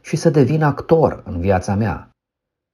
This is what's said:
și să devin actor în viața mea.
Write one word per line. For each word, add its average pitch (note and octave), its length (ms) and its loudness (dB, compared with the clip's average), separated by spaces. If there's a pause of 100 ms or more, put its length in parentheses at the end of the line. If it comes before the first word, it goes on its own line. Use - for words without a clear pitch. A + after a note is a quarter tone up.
și - 120 -6
să E3 140 0
devin D3+ 340 2
actor D3 600 0
în F2+ 140 -8
viața F#2+ 360 0
mea. G2 340 -4 (640)